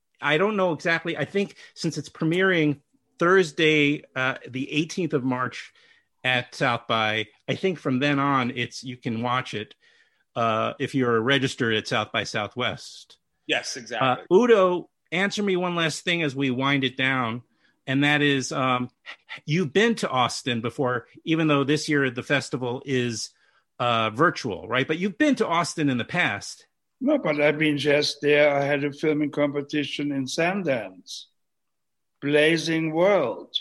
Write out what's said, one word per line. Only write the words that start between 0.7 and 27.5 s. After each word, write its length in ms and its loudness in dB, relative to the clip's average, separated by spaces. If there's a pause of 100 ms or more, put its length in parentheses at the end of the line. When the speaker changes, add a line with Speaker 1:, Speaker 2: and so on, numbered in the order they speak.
Speaker 1:
exactly. 440 -2
I 80 -2
think 320 -4 (180)
since 240 -4
it's 100 -10
premiering 720 2 (380)
Thursday, 880 4 (120)
uh, 180 0 (140)
the 240 -8
eighteenth 420 -2
of 100 0
March 480 -4 (520)
at 300 0
South 320 0
by, 400 0 (220)
I 60 0
think 240 -2
from 200 -2
then 200 0
on, 360 2
it's, 300 -8
you 140 -12
can 240 -6
watch 320 -4
it, 200 -10 (600)
uh, 420 0
if 160 -6
you're 260 2
registered 540 0
at 140 -2
South 240 -2
by 120 -2
Southwest. 920 -8 (300)
Speaker 2:
Yes, 300 -4
Speaker 1:
Uh, 40 -12
Speaker 2:
exactly. 500 -2
Speaker 1:
Udo, 600 4 (200)
answer 320 -2
me 140 0
one 180 -2
last 300 -2
thing 180 0
as 140 -2
we 140 0
wind 340 0
it 140 -2
down, 440 -2 (440)
and 180 0
that 160 4
is, 320 0
um, 380 -2 (560)
you've 260 -2
been 240 4
to 140 -4
Austin 500 -2
before, 460 -4 (180)
even 240 0
though 160 4
this 240 0
year 220 2
the 120 -8
festival 600 -2
is, 460 -4 (480)
uh, 320 0
virtual, 580 -2
right? 180 0
But 120 -4
you've 180 -4
been 200 4
to 120 0
Austin 400 0
in 80 0
the 80 -2
past. 600 -4 (340)
Speaker 3:
No, 160 2
but 240 0
I've 180 4